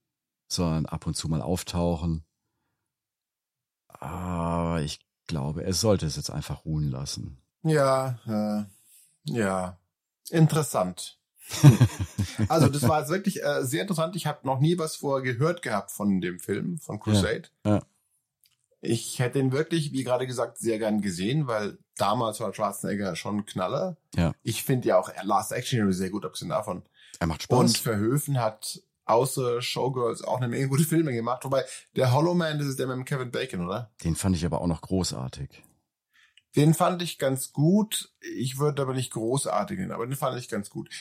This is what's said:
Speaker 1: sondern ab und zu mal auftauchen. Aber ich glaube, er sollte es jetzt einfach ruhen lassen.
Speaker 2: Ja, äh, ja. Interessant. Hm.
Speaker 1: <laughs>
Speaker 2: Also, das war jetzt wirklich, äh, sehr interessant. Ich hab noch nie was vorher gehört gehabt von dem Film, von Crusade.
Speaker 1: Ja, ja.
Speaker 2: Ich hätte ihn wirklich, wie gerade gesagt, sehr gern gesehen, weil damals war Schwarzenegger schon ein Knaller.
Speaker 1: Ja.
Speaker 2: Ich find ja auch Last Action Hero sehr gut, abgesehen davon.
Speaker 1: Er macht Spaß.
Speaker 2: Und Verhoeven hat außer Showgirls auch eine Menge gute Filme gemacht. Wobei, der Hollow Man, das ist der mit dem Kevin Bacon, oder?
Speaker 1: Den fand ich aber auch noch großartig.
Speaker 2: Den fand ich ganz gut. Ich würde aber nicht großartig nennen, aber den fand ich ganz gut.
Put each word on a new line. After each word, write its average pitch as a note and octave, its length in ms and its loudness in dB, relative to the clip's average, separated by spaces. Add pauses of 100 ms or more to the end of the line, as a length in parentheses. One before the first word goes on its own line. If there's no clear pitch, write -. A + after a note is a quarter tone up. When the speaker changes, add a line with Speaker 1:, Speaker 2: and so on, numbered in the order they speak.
(500)
Speaker 1:
sondern D#2+ 380 0
ab - 200 -8
und D#2+ 80 -4
zu - 140 -4
mal D#2 120 0
auftauchen. E2+ 840 -2 (1600)
Aber E2+ 920 -2
ich D2 180 -6 (280)
glaube, D2+ 360 -4
er F#2+ 100 -2
sollte A2 320 2
es - 100 -4
jetzt D3 140 -8
einfach - 360 -8
ruhen D3+ 240 -2
lassen. - 480 -8 (260)
Speaker 2:
Ja, C3+ 640 2
äh, G#2+ 380 -2 (680)
ja. F#2+ 440 -2 (520)
Interessant. D3+ 880 2 (420)
Hm. B2+ 220 12
Speaker 1:
<laughs> G#2 40 8 (640)
Speaker 2:
Also, D3 180 6
das C#3+ 200 2
war D#3 140 4
jetzt C#3 80 -8
wirklich, G3 340 -2
äh, C#3+ 200 0
sehr C#3 200 -2
interessant. E3+ 320 -2
Ich E3 100 -6
hab D3 180 -4
noch C3 160 0
nie E3 200 4
was D#3+ 160 -4
vorher C#3 280 -2 (100)
gehört D#3+ 280 0
gehabt G#2+ 300 -2
von G2+ 280 2
dem F2+ 200 -4
Film, D#3 400 -4
von - 200 -8
Crusade. G#2+ 440 2 (220)
Speaker 1:
Ja, G#2 100 4
ja. F#2+ 60 0 (1000)
Speaker 2:
Ich - 380 -2
hätte B2 200 0
ihn C3 120 4
wirklich, D3 420 0
wie C3 100 -2
gerade B2 240 0
gesagt, A#2+ 300 -4
sehr A2 220 0
gern G#2+ 220 2
gesehen, G2+ 460 0
weil G#2+ 300 -2 (180)
damals G#2+ 440 0
war G2+ 140 -4
Schwarzenegger G2+ 600 -4
schon G2+ 220 -4
ein G2+ 80 -4
Knaller. D3 520 -4 (180)
Speaker 1:
Ja. E2+ 260 2
Speaker 2:
Ich - 220 -4
find B2 200 0
ja G2 160 4
auch F#2 100 0 (140)
Last G2 280 0
Action - 280 -2
Hero G2+ 120 4
sehr F#2 180 -2
gut, G2 160 -6
abgesehen - 240 -10
davon. F#2 320 -4 (380)
Speaker 1:
Er E2+ 80 2
macht D#2 160 -2
Spaß. - 160 4
Speaker 2:
Und A#2+ 180 6
Verhoeven B2 640 0
hat - 400 -4 (240)
außer C3 560 2
Showgirls B2 600 -2
auch - 140 -2
eine B2 120 0
Menge C3 180 0
gute C#3 160 4
Filme D#3 300 2
gemacht. A#2 320 -2
Wobei, C#3 180 2 (320)
der B2+ 180 4
Hollow E3 200 4
Man, D#3+ 240 0
das C#3+ 100 -2
ist C3 120 -4
der C3 80 -2
mit C3 100 -4
dem B2+ 80 -6
Kevin B2+ 260 -4
Bacon, A#2 340 -4
oder? G#2+ 260 -6 (120)
Speaker 1:
Den E2 120 0
fand F#2+ 200 0
ich E2 100 -2
aber D#2+ 140 -2
auch F2 80 -2
noch E2 140 -2
großartig. C#2 840 -4 (920)
Speaker 2:
Den D#3 200 6
fand F3+ 260 2
ich E3+ 160 -6
ganz C3+ 340 -2
gut. G3 640 2 (220)
Ich C3 240 -4
würde C#3+ 240 0
aber C3 100 -2
nicht B2+ 180 -4
großartig A2 680 -2
nennen, F2+ 120 -6
aber E2+ 140 -6
den C3 100 -4
fand B2+ 220 -2
ich B2+ 120 -10
ganz G#2 200 -4
gut. - 180 -10 (140)